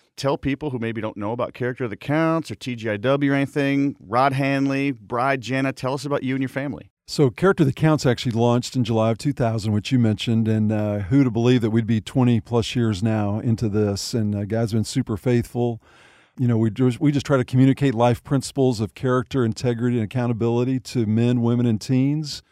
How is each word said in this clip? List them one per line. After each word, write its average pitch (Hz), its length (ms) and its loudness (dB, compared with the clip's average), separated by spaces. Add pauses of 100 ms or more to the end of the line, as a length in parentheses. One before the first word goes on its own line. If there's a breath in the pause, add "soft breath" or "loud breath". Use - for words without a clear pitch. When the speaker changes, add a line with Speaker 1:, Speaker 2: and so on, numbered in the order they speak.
(160 soft breath)
Speaker 1:
tell 139 220 -2
people 139 340 -4
who 123 80 -6
maybe 113 220 -6
don't 107 160 -8
know 104 140 -6
about 120 220 -4
Character 123 340 -4
That 98 120 -10
Counts 160 500 -2
or 107 60 -8
T 123 200 -8
G 113 140 -6
I 104 80 -2
W 139 340 0
or 139 40 2
anything, 139 640 0
Rod 127 340 0
Hanley, 139 580 0
bride 120 500 -2
Jana, 135 300 -2
tell 131 220 -4
us 139 120 -6
about 143 180 -2
you 131 100 -4
and 135 80 -4
your 131 80 -4
family. 135 400 -8 (180)
Speaker 2:
So 139 220 2
Character 185 340 2
That 135 120 2
Counts 156 300 2
actually 123 260 0
launched 120 440 2
in 127 80 0
July 113 280 2
of 110 80 -4
two 143 140 -2
thousand, 110 380 -2
which 104 200 0
you 131 80 4
mentioned, 113 480 2
and, 110 240 2
uh, 104 280 -2
who 120 240 2
to 127 60 2
believe 117 320 4
that 113 80 0
we'd 113 180 2
be 110 140 2
twenty 123 400 2
plus - 340 -2
years 110 280 0
now 107 360 -2
into 113 300 -2
this, 101 460 -2
and, 104 200 -2
uh, 101 100 -4
God's 110 280 -2
been 110 100 0
super 120 340 -4
faithful. 120 640 -2 (580 soft breath)
You 127 80 2
know, 117 100 4
we 110 140 2
just, 123 280 0
we 147 120 2
just 139 160 -2
try 139 100 4
to 123 80 2
communicate 131 480 4
life 120 300 2
principles 131 580 -2
of 104 140 -4
character, 127 500 0
integrity, 120 520 -2
and 110 80 0
accountability 120 760 0
to 120 260 -2
men, 117 360 2
women, 120 260 2
and 110 140 2
teens. 143 600 -2 (100)